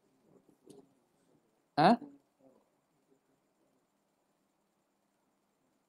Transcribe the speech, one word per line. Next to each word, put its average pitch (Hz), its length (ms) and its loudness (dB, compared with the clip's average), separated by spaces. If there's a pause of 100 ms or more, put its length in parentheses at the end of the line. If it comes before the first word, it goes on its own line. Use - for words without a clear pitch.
(1800)
Ha? 190 240 12 (4000)